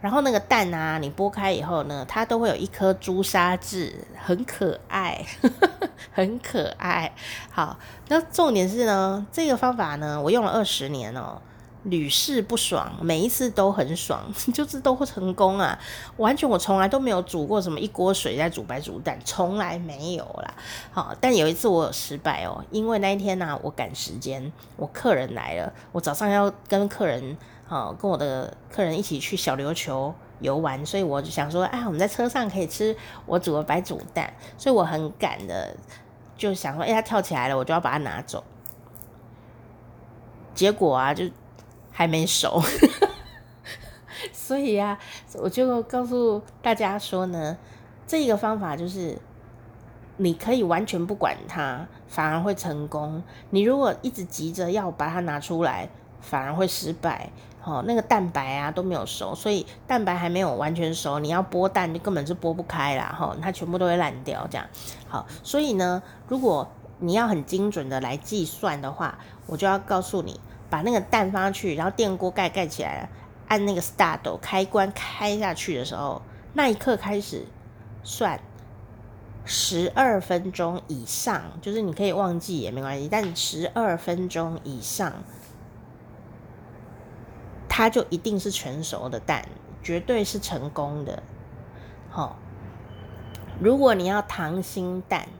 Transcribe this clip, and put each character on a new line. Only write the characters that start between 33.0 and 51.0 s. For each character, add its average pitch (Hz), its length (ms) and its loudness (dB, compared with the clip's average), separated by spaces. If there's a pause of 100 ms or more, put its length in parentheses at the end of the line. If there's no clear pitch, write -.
我 170 120 2
煮 180 160 0
的 151 100 2
白 156 160 2
煮 - 220 -6 (120)
蛋， - 200 -2 (240)
所 277 140 4
以 247 40 8
我 196 80 8
很 156 300 0
赶 - 340 -4
的 78 280 -4 (600)
就 202 180 0
想 165 220 -4
说， 160 80 -2
哎， 226 80 2
它 220 100 4
跳 220 200 2
起 180 140 -2
来 127 120 2
了， 135 80 2
我 131 80 2
就 160 100 2
要 165 60 6
把 147 120 2
它 143 80 2
拿 123 240 -4
走。 - 200 -8 (2000)
结 196 160 6
果 180 240 4
啊， 131 180 2
就 165 120 -2 (680)
还 170 160 2
没 160 180 4
熟。 - 340 2 (840)
<laughs> - 920 -16
所 - 240 -2
以 262 200 4
啊， 202 200 2 (380)
我 - 120 -2
就 240 360 4
告 247 200 0
诉 233 380 4 (200)
大 233 120 4
家 208 240 2
说 185 300 -2
呢， 165 280 -2 (520)
这 311 180 2
个 226 100 6
方 214 240 0
法 165 160 -2
就 170 120 -4
是 180 280 -4 (1040)
你 175 160 4
可 220 200 0
以 254 100 4
完 175 240 4
全 175 180 0